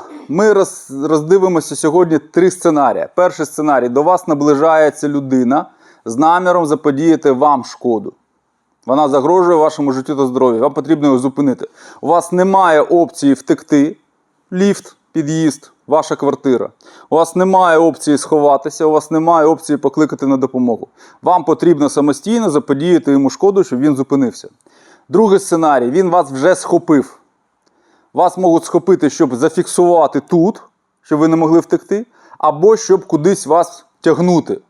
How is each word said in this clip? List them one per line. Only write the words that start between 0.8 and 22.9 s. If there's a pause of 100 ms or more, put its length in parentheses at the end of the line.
роздивимося
сьогодні
три
сценарії.
Перший
сценарій.
До
вас
наближається
людина (380)
з
наміром
заподіяти
вам
шкоду. (760)
Вона
загрожує
вашому
життю
та
здоров'ю.
Вам
потрібно
його
зупинити. (320)
У
вас
немає
опції
втекти. (560)
Ліфт, (160)
під'їзд, (140)
ваша
квартира. (400)
У
вас
немає
опції
сховатися,
у
вас
немає
опції
покликати
на
допомогу. (340)
Вам
потрібно
самостійно
заподіяти